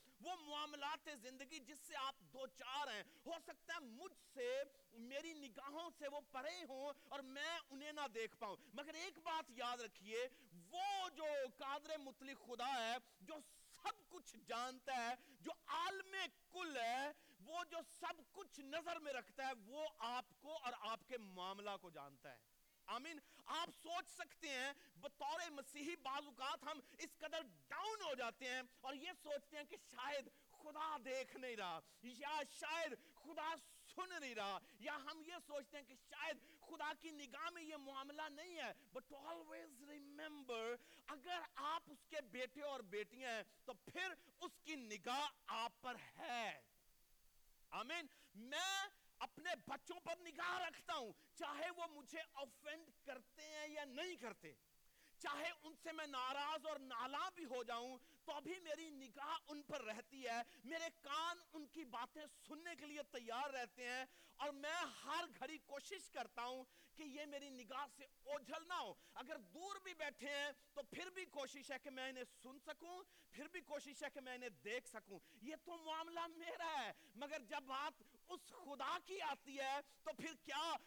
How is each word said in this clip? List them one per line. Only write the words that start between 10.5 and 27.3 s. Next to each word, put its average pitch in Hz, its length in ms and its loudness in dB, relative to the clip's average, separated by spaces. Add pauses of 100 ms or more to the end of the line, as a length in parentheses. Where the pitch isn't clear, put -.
وہ 381 380 4
جو 294 140 -4 (340)
قادر 294 400 0
مطلق 269 500 -6
خدا 240 200 2
ہے، 240 280 6 (260)
جو 247 120 -4 (500)
سب 403 260 0
کچھ - 260 -10 (120)
جانتا 247 640 4
ہے، 254 60 6 (260)
جو 262 100 0 (160)
عالم 381 480 4 (360)
کل 330 260 2
ہے، 254 340 6 (280)
وہ 320 240 0
جو 339 140 -2 (220)
سب 339 220 0 (100)
کچھ 359 280 -10
نظر 320 400 0
میں 294 140 0
رکھتا 254 340 0
ہے، 269 60 4 (120)
وہ 294 220 0 (100)
آپ 247 280 2 (160)
کو 302 160 -2
اور 247 220 2
آپ 220 280 0
کے 254 100 0
معاملہ 196 520 -2 (120)
کو 185 80 -10
جانتا 143 420 -8
ہے۔ 120 60 -10 (480)
آمین۔ 277 340 0 (260)
آپ 330 240 2 (140)
سوچ 349 240 2
سکتے - 420 -4
ہیں، 269 240 4 (220)
بطور 302 540 0
مسیحی 294 460 -2
بعض 277 300 0
اوقات 269 380 0
ہم 294 160 0 (180)
اس 311 200 -4
قدر 311 240 4 (260)